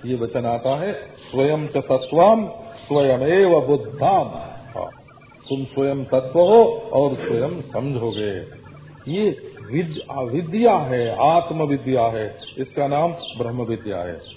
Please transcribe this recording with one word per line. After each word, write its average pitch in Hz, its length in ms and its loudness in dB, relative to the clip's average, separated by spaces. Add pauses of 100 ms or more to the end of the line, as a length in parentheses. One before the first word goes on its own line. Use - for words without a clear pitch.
ये 127 100 -2
वचन 117 300 -4
आता 117 240 -2
है, 165 240 -2 (380)
स्वयं 147 360 0
च 143 100 -4
तत्वम 175 680 4 (420)
स्वयमेव 147 720 4
बुद्धम। 143 720 0 (480)
हाँ, 87 100 -8 (600)
तुम 135 140 -4
स्वयं 139 420 -2
तत्व 131 340 0
हो 214 540 6
और 139 220 2
स्वयं 147 460 -4
समझोगे। 110 800 -6 (720)
ये 190 420 -2 (180)
विद-, 151 460 -6
अविद्या 170 580 2
है, 127 600 2
आत्मविद्या 143 680 0
है, 110 360 -2 (200)
इसका 139 300 -4
नाम 151 240 0
ब्रह्म 120 500 -8
विद्या 110 360 -6
है। 87 220 -8 (180)